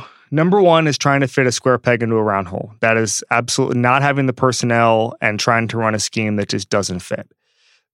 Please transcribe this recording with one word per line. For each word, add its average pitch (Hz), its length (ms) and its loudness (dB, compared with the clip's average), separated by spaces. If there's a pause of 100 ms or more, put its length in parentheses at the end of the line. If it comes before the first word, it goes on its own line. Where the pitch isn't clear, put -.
(320)
number 175 300 2
one 160 260 4
is 139 100 0
trying 139 240 2
to 135 60 2
fit 131 200 0
a 120 40 0
square 123 260 0
peg 120 260 0
into 113 120 0
a 110 80 2
round 98 240 -2
hole. 98 340 -10
That 113 160 4
is 110 340 -2
absolutely 120 480 0
not 123 220 2
having 139 240 0
the 127 80 0
personnel 117 880 0
and 107 180 -2
trying 113 300 0
to 113 80 -6
run 110 180 -2
a 104 40 -4
scheme 107 360 -4
that 101 140 -4
just 104 200 -6
doesn't 95 300 -2
fit. - 320 -10 (640)